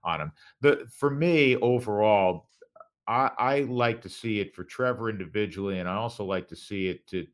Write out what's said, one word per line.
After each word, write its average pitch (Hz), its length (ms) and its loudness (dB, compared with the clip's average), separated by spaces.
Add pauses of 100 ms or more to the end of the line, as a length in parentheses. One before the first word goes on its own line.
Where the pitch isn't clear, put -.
on 80 180 -2
him." 76 100 -6 (300)
The, 139 280 4
for 143 200 -2
me, 143 480 4
overall, 107 880 2 (600)
I, 127 300 2
I 135 240 0
like 120 420 0
to 95 60 -12
see 107 300 -4
it 95 160 -6
for 92 80 -12
Trevor 120 460 -2
individually, 98 720 -4
and 90 100 -4
I 92 60 -4
also 113 280 -6
like 95 260 -4
to 85 60 -14
see 95 320 -6
it 87 200 -6
to 90 260 -6